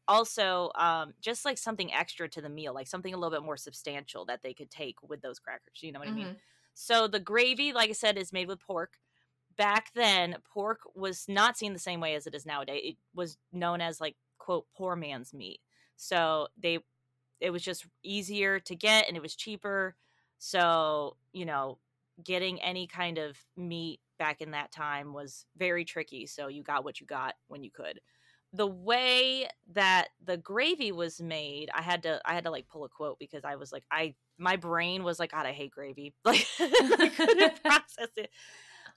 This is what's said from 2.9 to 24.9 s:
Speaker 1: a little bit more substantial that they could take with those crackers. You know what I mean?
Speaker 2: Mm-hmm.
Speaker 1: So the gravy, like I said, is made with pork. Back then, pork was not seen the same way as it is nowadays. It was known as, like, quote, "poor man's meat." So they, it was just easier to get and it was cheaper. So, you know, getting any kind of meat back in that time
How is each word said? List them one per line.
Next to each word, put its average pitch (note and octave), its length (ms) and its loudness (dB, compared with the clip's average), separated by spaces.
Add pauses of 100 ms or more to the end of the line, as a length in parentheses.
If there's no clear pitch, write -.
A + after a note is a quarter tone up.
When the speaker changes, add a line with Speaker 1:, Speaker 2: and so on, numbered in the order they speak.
Speaker 1:
a F#3 40 -6
little E3 200 -2
bit D3 80 -6
more D3+ 120 -6
substantial C#3+ 680 -10
that A#2+ 180 -8
they C3 100 -8
could - 180 -18
take C3+ 320 -12
with D3 180 -12
those C3 180 -12
crackers. - 440 -16
You D#3+ 80 -10
know C#3 80 -12
what C#3+ 100 -10
I A3 40 -6
mean? G3+ 160 -6
Speaker 2:
Mm-hmm. F#3+ 80 -14 (360)
Speaker 1:
So A3+ 340 2
the G3+ 120 0
gravy, B3 540 2
like A3+ 160 4
I A3 40 -4
said, G#3+ 240 2
is F#3 160 -8
made F3+ 140 -2
with F#3+ 140 -8
pork. F3 380 -6 (580)
Back G#3 360 2
then, F#3+ 520 4
pork G#3 360 -4 (140)
was F#3+ 340 -6
not G#3 280 6
seen G#3 160 -4
the F3 60 -8
same F3 200 -4
way D#3+ 160 0
as D3 120 -4
it D#3 80 -10
is C#3+ 100 -10
nowadays. C#3+ 360 -4 (120)
It - 40 -16 (160)
was E3+ 240 -6 (140)
known F3 300 0
as, E3 200 -2
like, D#3 160 -4 (220)
quote, - 340 -2
"poor F#3 220 -4
man's C#3+ 380 -8
meat." G#2+ 280 -14 (360)
So D#3+ 600 2
they, E3+ 220 0 (600)
it F3 100 0
was F3 120 -4
just E3+ 240 -6 (160)
easier G3 580 0
to F3+ 140 -10
get G#3+ 320 6
and E3+ 100 -4
it D#3+ 60 -8
was D#3+ 120 -10
cheaper. G3 600 -4 (420)
So, D#3+ 800 2 (160)
you F3+ 120 -6
know, C3+ 340 -2 (440)
getting F#3 380 -2
any F3+ 260 -4
kind E3+ 320 -4
of D3 180 -6 (200)
meat E3+ 440 -6 (180)
back D3+ 220 -2
in D#3 100 -12
that D3 200 -6
time D3 420 -6